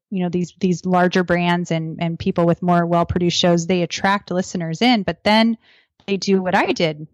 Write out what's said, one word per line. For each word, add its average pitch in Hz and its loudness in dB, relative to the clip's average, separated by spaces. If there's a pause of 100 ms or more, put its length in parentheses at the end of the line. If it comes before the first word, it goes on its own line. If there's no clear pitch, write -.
(100)
you 185 -4
know, 180 -2
these, 175 -4
these 180 0
larger 180 2
brands 175 0
and, 160 -4
and 165 -4
people 175 0
with 170 0
more 175 2
well-produced 170 0
shows, 170 2
they 180 0
attract 196 -4
listeners 175 -4
in, 233 2
but 170 -6
then 226 2 (480)
they 196 -2
do 190 2
what 180 -2
I 269 2
did 156 -2